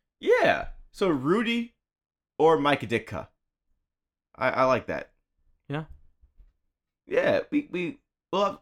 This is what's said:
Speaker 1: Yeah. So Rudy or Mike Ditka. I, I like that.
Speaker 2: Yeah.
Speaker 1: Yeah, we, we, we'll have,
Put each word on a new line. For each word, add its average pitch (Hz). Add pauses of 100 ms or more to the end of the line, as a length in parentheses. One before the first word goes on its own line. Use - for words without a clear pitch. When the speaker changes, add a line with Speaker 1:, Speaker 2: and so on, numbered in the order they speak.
(200)
Speaker 1:
Yeah. - (240)
So 196
Rudy 214 (640)
or 156
Mike 143
Ditka. 107 (1080)
I, 127
I 127
like 131
that. 80 (560)
Speaker 2:
Yeah. 151 (1200)
Speaker 1:
Yeah, - (100)
we, 143
we, 175 (320)
we'll 196
have, 196